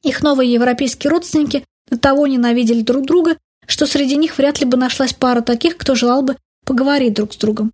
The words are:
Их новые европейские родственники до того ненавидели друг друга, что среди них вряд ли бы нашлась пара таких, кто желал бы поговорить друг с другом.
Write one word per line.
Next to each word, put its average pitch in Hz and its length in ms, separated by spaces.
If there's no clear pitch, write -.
Их 277 180
новые 262 300
европейские 247 580
родственники 302 540
до 240 100
того 277 300
ненавидели 240 540
друг 247 240
друга, 330 320
что - 200
среди 285 320
них 311 200
вряд 285 220
ли 285 60
бы 254 100
нашлась 254 380
пара 247 260
таких, 240 380
кто - 180
желал 240 260
бы 269 140
поговорить 269 480
друг 208 180
с - 60
другом. 214 360